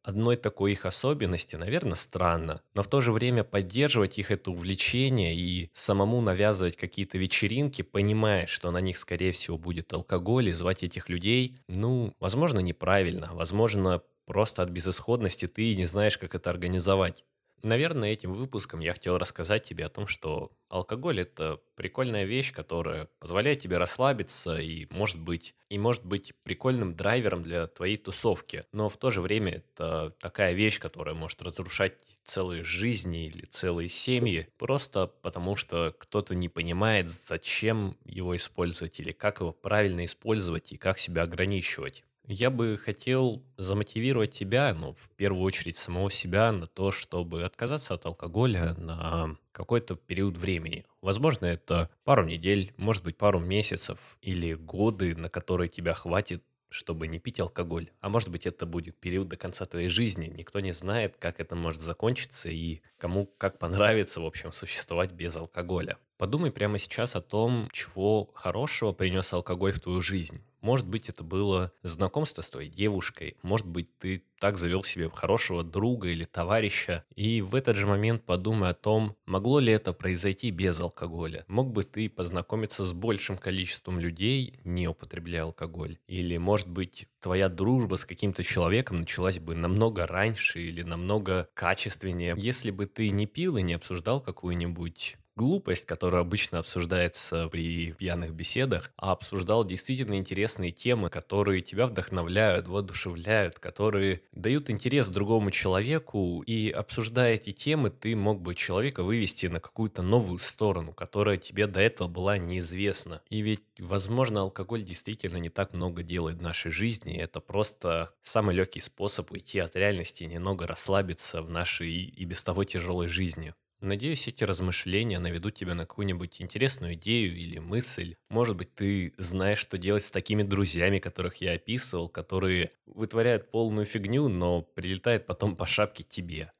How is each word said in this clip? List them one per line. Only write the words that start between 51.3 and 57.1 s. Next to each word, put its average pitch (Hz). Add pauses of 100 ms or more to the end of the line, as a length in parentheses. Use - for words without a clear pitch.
это 85 (120)
пару 131
недель, 92
может 104
быть, 85
пару 101
месяцев -
или 85
годы, 87
на 82
которые 87
тебя 85
хватит, 87 (280)
чтобы 80
не 82